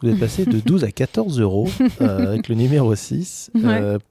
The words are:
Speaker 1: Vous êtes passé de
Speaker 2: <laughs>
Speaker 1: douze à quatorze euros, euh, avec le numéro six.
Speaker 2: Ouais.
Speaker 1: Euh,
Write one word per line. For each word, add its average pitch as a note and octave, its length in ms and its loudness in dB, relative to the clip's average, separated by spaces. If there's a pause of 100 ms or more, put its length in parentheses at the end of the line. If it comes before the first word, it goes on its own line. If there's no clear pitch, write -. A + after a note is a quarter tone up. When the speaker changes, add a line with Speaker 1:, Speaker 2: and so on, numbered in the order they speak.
Speaker 1:
Vous A#2+ 60 0
êtes A2+ 100 4
passé A#2 200 -2
de F3+ 220 2
Speaker 2:
<laughs> G#2+ 60 -2
Speaker 1:
douze E3 180 2
à G2+ 80 -2
quatorze D#3+ 480 -2
euros, G2+ 280 2 (320)
euh, A3 340 0
avec A2+ 140 -4
le A#2 60 -2
numéro B2 400 2
six. - 600 -6
Speaker 2:
Ouais. A3+ 100 2
Speaker 1:
Euh, A3 320 0 (140)